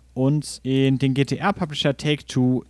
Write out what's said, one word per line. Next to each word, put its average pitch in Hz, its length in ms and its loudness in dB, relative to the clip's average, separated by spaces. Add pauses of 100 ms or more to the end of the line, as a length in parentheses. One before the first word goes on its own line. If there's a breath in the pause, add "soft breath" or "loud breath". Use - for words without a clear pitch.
(140)
und 139 480 0
in 135 380 2
den 135 160 0
G 139 100 2
T - 160 -4
A 196 120 0
Publisher 151 440 -2
Take-Two 127 720 0